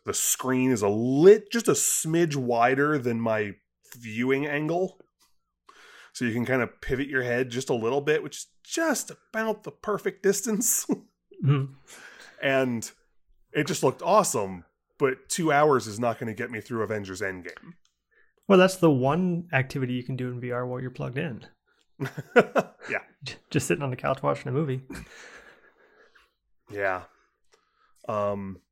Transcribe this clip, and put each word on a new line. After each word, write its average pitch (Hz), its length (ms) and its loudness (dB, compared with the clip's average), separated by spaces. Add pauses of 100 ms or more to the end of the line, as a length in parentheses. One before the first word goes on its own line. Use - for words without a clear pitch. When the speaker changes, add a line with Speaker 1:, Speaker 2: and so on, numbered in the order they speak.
Speaker 1:
the 98 80 -4
screen 127 580 0
is 110 100 0
a 101 80 2
lit-, 139 640 6
just 233 160 -4
a 170 60 6
smidge 160 640 0
wider 135 640 2
than 120 240 -2
my 107 340 -2 (420)
viewing 123 500 -2
angle. 156 520 -4 (1120)
So 127 120 -4
you 110 80 -2
can 120 120 -2
kind 127 180 0
of - 180 -8
pivot 139 260 -4
your 131 160 -2
head 123 260 -2
just 123 200 -6
a 151 60 0
little 120 260 -2
bit, 151 220 0
which 147 140 -12
is - 100 -14 (160)
just 320 480 -2 (200)
about 220 320 -4
the - 80 -12
perfect - 520 -4
distance. 202 680 0
<laughs> - 60 -2 (440)
Speaker 2:
Mm-hmm. 139 300 2 (720)
Speaker 1:
And 131 500 0 (600)
it 147 140 0
just 180 160 -4
looked 131 180 2
awesome, 117 640 2 (320)
but 131 320 0
two 156 220 0
hours 139 360 4
is 107 120 -10
not 120 200 -2
gonna 113 140 -6
get 117 180 -8
me 107 100 -8
through 113 220 -4
Avengers 101 380 -6
Endgame. 92 520 -10 (760)
Speaker 2:
Well, 196 120 8
that's 185 180 6
the 165 140 6
one 170 640 0
activity 131 400 0
you 123 100 -4
can 131 120 -8
do 127 140 -6
in 123 100 -10
V 123 120 -6
R 123 140 -4
while 123 160 -6
you're 127 100 -8
plugged 131 260 -10
in. 147 280 -8 (540)
Speaker 1:
<laughs> 131 100 -6 (800)
Yeah. 104 120 -4 (220)
Speaker 2:
J-, - 120 -12 (160)
just 143 160 -2
sitting 156 160 -2
on 135 80 -4
the 123 40 -8
couch 139 280 -4
watching 143 240 -2
a 131 40 -4
movie. 135 300 -2 (1900)
Speaker 1:
Yeah. 95 320 -2 (1040)
Um, 101 540 -4 (100)